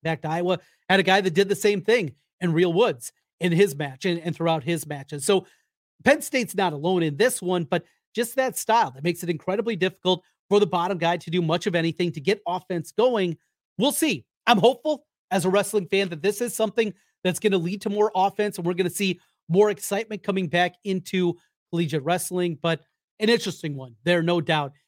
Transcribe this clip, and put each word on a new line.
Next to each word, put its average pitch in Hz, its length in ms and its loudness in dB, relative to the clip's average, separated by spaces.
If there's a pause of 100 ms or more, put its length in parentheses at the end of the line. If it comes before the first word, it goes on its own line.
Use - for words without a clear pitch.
In 160 60 -4
fact, 160 160 -4
Iowa 175 340 -2 (300)
had 190 100 4
a 190 40 2
guy 190 180 4
that 185 120 0
did 196 140 2
the 196 80 0
same 208 260 0
thing 214 340 0 (260)
in 175 120 0
Real 170 200 2
Woods 175 400 0 (260)
in 175 120 0
his 170 240 4
match 143 280 -8
and, 175 160 -2
and 165 160 -6
throughout 160 280 0
his 165 240 -4
matches. 143 360 -10
So 190 220 2 (580)
Penn 302 180 4
State's 247 340 -2
not 180 180 4
alone 170 300 0
in 151 120 0
this 208 260 2
one, 180 220 0
but 175 220 -2 (280)
just 233 220 -4
that 262 220 -2
style 220 340 2
that 135 120 -14
makes 170 200 -2
it 170 60 -6
incredibly 202 460 -2
difficult 180 480 0 (260)
for 202 100 6
the 202 80 4
bottom 175 300 -2
guy 165 180 2
to 165 160 -8
do 180 100 0
much 165 240 0
of 180 100 -2
anything 165 360 0
to 156 80 -10
get 185 260 0
offense 175 460 -6
going. 208 460 0 (400)
We'll 254 160 2
see. 233 320 -2 (200)
I'm 233 120 4
hopeful 262 480 2 (260)
as 180 140 0
a 190 40 2
wrestling 196 380 0
fan 196 220 0
that 160 120 -12
this 202 200 -2
is 240 120 -4
something 220 400 -2 (300)
that's 180 160 0
gonna 196 180 2
lead 180 260 -4
to 220 60 -2
more 208 240 2
offense, 196 440 0
and 170 100 -4
we're 180 60 -2
gonna 180 160 -2
see 180 320 -4 (260)
more 202 220 4
excitement 208 540 -6
coming 190 240 -2
back 175 360 0
into 185 520 -2 (340)
collegiate 160 340 -2
wrestling. 175 580 -4
But 165 200 -2 (380)
an 214 100 0
interesting 175 480 -2
one 127 260 -16
there, 175 180 2
no 170 200 0
doubt 151 320 -2 (140)